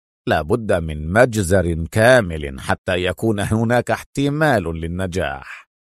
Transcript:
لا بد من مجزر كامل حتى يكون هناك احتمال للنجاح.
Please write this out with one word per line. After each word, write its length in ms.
لا 140
بد 320
من 400
مجزر 800
كامل 680
حتى 440
يكون 360
هناك 520
احتمال 720
للنجاح. 1040